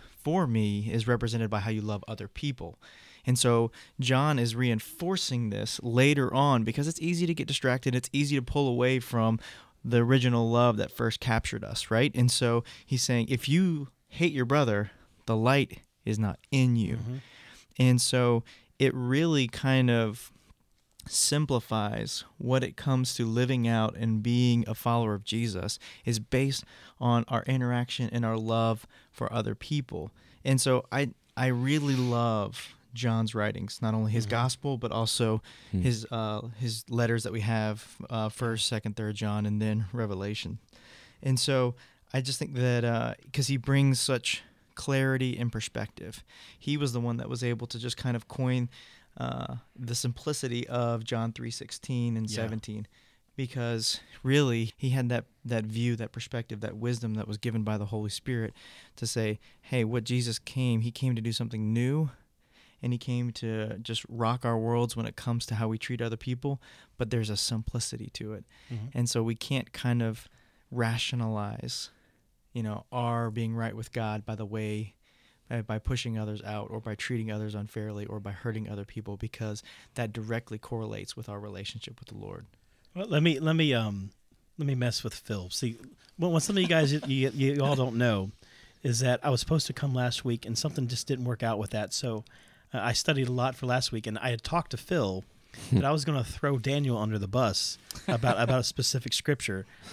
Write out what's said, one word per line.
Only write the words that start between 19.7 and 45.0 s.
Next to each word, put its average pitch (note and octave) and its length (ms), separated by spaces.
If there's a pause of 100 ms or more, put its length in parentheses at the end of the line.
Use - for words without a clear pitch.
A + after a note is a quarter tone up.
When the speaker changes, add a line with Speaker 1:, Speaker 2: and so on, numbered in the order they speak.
Speaker 1:
of A2+ 420 (760)
simplifies A2+ 1160 (140)
what B2+ 260
it - 120
comes B2+ 380
to A#2+ 120
living B2 420
out A2 280
and A2 260
being A#2+ 440
a A2+ 80
follower A#2 400
of G2+ 100
Jesus A2 540 (280)
is A#2 120
based C3+ 460 (340)
on A#2 300
our A#2 140
interaction B2 720
and A#2+ 120
our A2+ 120
love A2+ 500 (240)
for A#2 220
other A2 220
people. C3 560 (320)
And C3+ 160
so B2+ 320
I, C3+ 200 (260)
I B2+ 120
really C3+ 480
love A#2+ 800 (180)
John's A2+ 420
writings, G#2 460
not A2 140
only A2 180
his A2+ 120
Speaker 2:
Mm-hmm. G#2 60
Speaker 1:
gospel, B2+ 460
but A#2 160
also A2+ 500 (280)
Speaker 3:
Hmm. F#2+ 100
Speaker 1:
his, A2 300
uh, A2 380 (100)
his A2+ 320
letters A#2 320
that - 100
we A2+ 80
have, G#2+ 560 (140)
uh, A2 180
First, A2+ 380
Second, A2 300
Third G#2+ 180
John, G#2 320
and G#2 160
then G#2+ 300
Revelation. G#2 640 (640)
And C3 160
so B2+ 380 (360)
I C3+ 80
just C3+ 180
think C#3+ 160
that, B2 300
uh, A#2 300 (180)
'cause C3+ 140
he C#3 100
brings C3+ 440
such - 420 (320)
clarity C3 640